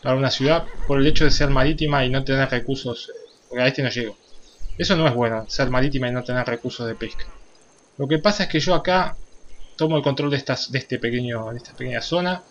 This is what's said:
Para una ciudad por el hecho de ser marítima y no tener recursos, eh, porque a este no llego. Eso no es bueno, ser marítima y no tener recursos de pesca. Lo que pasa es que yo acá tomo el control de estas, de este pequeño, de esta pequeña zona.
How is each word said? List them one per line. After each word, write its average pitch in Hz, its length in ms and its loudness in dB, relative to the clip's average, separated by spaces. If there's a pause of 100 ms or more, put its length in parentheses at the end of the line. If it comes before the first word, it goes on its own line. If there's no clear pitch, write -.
Para 127 120 2
una 135 120 2
ciudad 156 360 2 (220)
por 139 120 4
el 135 80 6
hecho 156 180 8
de 143 60 10
ser 143 180 4
marítima 139 560 2
y 127 60 0
no 135 120 0
tener 135 240 0
recursos, 120 600 -4
eh, - 80 -16 (320)
porque 123 140 -2
a 127 40 4
este 139 140 -2
no 127 80 0
llego. 110 260 -6 (600)
Eso 185 180 0
no 160 120 2
es 123 80 2
bueno, 113 340 -2
ser 127 220 -2
marítima 127 360 0
y 123 40 -4
no 123 120 -4
tener 123 220 -2
recursos 120 400 -6
de 113 80 -4
pesca. 110 320 -6 (720)
Lo 139 100 -4
que 156 120 2
pasa 202 240 0
es 175 60 -4
que 156 100 0
yo 175 160 2
acá 180 420 2 (580)
tomo 160 220 0
el 139 60 0
control 143 260 0
de 139 80 0
estas, - 340 -6
de 131 60 -4
este 127 220 -6
pequeño, 120 500 -4
de 120 80 -10
esta - 180 -18
pequeña 127 280 -6
zona. 180 480 -2